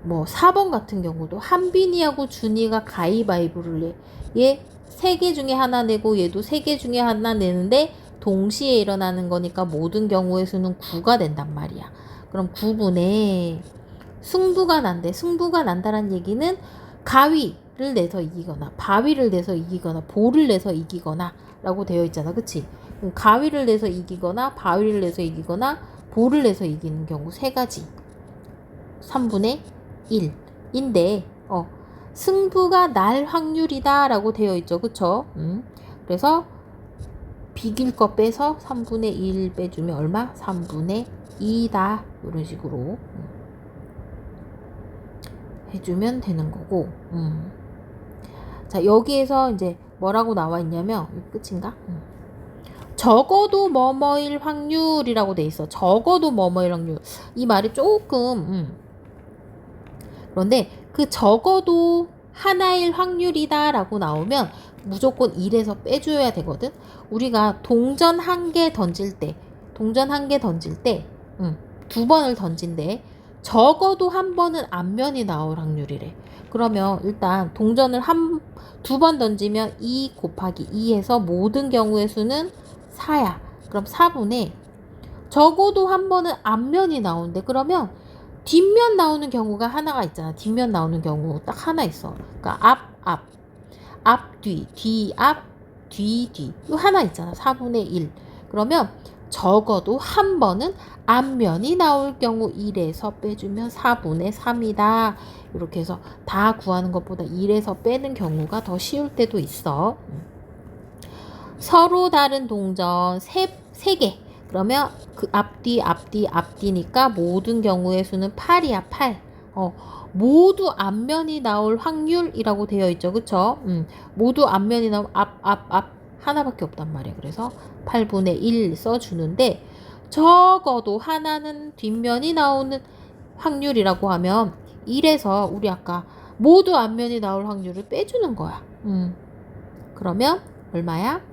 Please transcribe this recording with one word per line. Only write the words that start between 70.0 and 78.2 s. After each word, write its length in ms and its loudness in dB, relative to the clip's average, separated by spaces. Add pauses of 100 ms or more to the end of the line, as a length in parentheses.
한 160 -2
개 120 2
던질 440 -4
때, 220 0 (340)
음, 180 -4 (320)
두 180 -2
번을 280 4
던진대. 680 -6 (380)
적어도 680 4
한 260 -2
번은 340 0
앞면이 560 -2
나올 340 -4
확률이래. 560 -6 (340)
그러면 540 0
일단 500 -2
동전을 460 2
한, 400 0 (440)